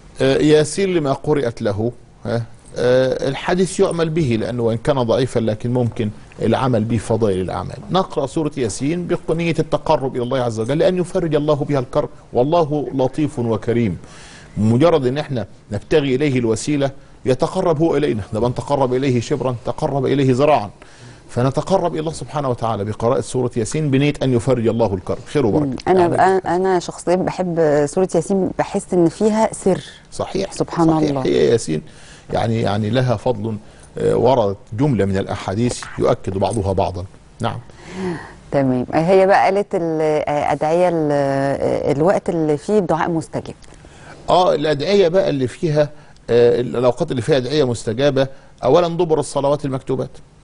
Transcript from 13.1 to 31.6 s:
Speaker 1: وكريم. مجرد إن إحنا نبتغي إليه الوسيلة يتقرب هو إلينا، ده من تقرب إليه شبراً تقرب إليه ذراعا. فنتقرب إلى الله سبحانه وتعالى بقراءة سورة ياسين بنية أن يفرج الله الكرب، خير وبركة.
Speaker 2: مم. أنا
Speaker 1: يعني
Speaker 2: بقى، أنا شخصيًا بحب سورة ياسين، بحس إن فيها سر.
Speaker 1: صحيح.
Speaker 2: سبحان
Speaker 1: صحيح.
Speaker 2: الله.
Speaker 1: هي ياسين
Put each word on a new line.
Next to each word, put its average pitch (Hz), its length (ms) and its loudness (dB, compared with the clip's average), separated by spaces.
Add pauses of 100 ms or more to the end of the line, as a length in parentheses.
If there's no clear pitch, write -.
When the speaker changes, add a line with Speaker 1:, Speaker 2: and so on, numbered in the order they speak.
Speaker 1:
وكريم. 113 580 0 (600)
مجرد 131 480 4
إن 131 120 0
إحنا 131 280 -4 (260)
نبتغي 139 440 0
إليه 131 240 0
الوسيلة 135 520 0 (340)
يتقرب 156 560 0
هو 151 160 2
إلينا، 143 240 0 (120)
ده 110 60 -2
من 123 160 0
تقرب 135 380 0
إليه 127 280 0
شبراً 131 340 -4 (100)
تقرب 135 400 -2
إليه 131 280 2
ذراعا. 123 360 2 (600)
فنتقرب 160 640 0
إلى 160 60 -4
الله 156 120 -4
سبحانه 143 380 -6
وتعالى 113 360 -2
بقراءة 113 360 0
سورة 123 360 -4
ياسين 147 340 -2
بنية 143 220 2 (100)
أن 131 100 2
يفرج 120 340 2
الله 110 260 2
الكرب، 92 320 -6
خير 143 200 0
وبركة. 143 200 2
Speaker 2:
مم. 131 100 -4 (120)
أنا 185 120 4
Speaker 1:
يعني 170 180 4
Speaker 2:
بقى، 185 380 2
أنا 185 240 0
شخصيًا - 360 -2
بحب 160 680 0
سورة 185 300 0
ياسين، 180 440 0
بحس - 340 -4
إن 170 160 4
فيها 214 440 0
سر. 185 280 0 (300)
Speaker 1:
صحيح. - 400 -6
Speaker 2:
سبحان 165 360 0
Speaker 1:
صحيح. 156 220 2
Speaker 2:
الله. 135 160 -2
Speaker 1:
هي - 240 4
ياسين 123 320 0 (520)